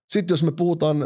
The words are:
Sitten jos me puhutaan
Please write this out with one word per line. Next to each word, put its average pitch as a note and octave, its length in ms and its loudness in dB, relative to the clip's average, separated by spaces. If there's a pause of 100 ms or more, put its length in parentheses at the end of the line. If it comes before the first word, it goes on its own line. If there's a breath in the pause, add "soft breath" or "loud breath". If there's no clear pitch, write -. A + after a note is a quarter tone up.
Sitten F3+ 240 0
jos D3+ 100 0
me E3 100 2
puhutaan D#3+ 540 0